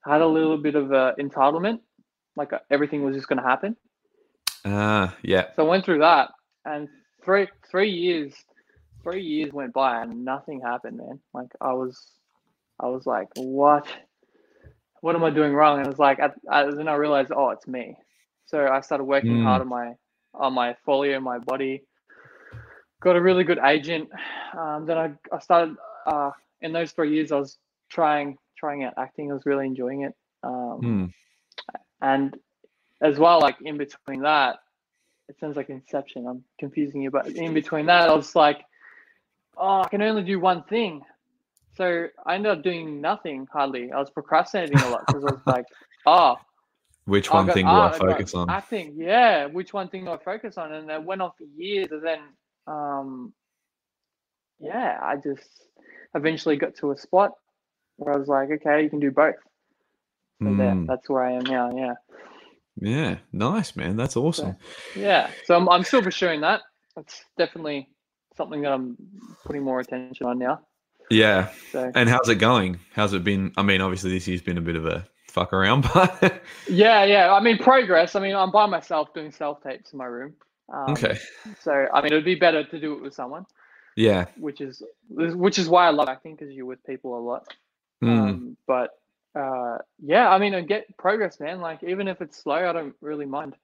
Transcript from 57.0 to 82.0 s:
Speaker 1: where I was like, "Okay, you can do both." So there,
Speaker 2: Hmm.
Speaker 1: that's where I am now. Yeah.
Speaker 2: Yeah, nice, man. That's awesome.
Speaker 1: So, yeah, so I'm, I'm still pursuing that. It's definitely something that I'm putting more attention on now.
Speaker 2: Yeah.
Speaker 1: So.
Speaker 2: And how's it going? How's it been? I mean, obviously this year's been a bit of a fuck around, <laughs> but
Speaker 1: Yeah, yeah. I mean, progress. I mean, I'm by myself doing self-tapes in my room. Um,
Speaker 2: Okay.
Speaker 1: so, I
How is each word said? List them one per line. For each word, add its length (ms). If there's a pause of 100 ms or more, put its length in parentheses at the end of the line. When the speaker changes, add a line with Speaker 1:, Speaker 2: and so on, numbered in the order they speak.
Speaker 1:
where 180
I 20
was 120
like, 220
"Okay, 320
you 80
can 100
do 100
both." 260 (1080)
So 120
there, 180
Speaker 2:
Hmm. 140
Speaker 1:
that's 220
where 160
I 80
am 120
now. 320
Yeah. 180 (840)
Speaker 2:
Yeah, 360 (160)
nice, 420
man. 220
That's 200
awesome. 400 (380)
Speaker 1:
So, 60
yeah, 300 (140)
so 120
I'm, 120
I'm 140
still 180
pursuing 420
that. 180 (360)
It's 280 (120)
definitely 520 (480)
something 260
that 80
I'm 260 (480)
putting 180
more 180
attention 480
on 100
now. 220 (500)
Speaker 2:
Yeah. 380 (240)
Speaker 1:
So. 240
Speaker 2:
And 120
how's 200
it 80
going? 420 (140)
How's 220
it 100
been? 320
I 60
mean, 180
obviously 300
this 180
year's 140
been 160
a 20
bit 160
of 100
a 180 (220)
fuck 260
around, 380
<laughs> 40
but 460 (280)
Speaker 1:
Yeah, 340
yeah. 320
I 60
mean, 180
progress. 560
I 60
mean, 160
I'm 160
by 140
myself 460
doing 200
self-tapes 600
in 60
my 60
room. 300 (380)
Um, 200
Speaker 2:
Okay. 260 (420)
Speaker 1:
so, 320
I 80